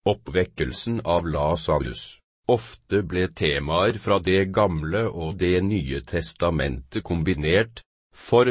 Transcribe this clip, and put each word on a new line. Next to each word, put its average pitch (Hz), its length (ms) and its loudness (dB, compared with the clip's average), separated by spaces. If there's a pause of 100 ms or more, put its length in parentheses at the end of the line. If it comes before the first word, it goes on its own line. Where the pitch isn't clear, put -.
oppvekkelsen 90 1000 -4
av 85 220 0
Lazarus. 76 920 -2 (320)
Ofte 113 540 -2
ble 90 240 -2
temaer 85 720 0
fra 98 200 0
Det 92 260 2 (100)
gamle 90 540 0
og 80 280 -6
Det 90 240 2
nye 85 400 -2
testamentet 80 1000 -4
kombinert, 85 800 0 (340)
for 123 360 4